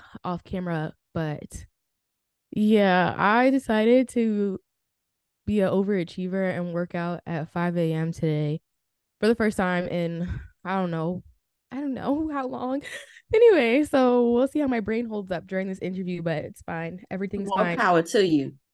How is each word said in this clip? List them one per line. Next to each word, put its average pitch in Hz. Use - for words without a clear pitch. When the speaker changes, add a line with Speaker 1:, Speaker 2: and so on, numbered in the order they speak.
Speaker 1:
off 175
camera, 175
but -
yeah, 202
I 233
decided 247
to 208
be 208
an 190
overachiever 185
and 175
work 175
out 175
at 165
five 175
A 165
M 160
today 151
for 208
the 226
first 214
time 180
in, 170
I 190
don't 180
know, 165
I 247
don't 277
know 285
how 269
long. 262
Anyway, 302
so 247
we'll 240
see 269
how 294
my 247
brain 220
holds 208
up 175
during 190
this 190
interview, 180
but 165
it's -
fine. 170
Everything's 196
Speaker 2:
More 190
Speaker 1:
fine. 175
Speaker 2:
power 180
to 196
you. 143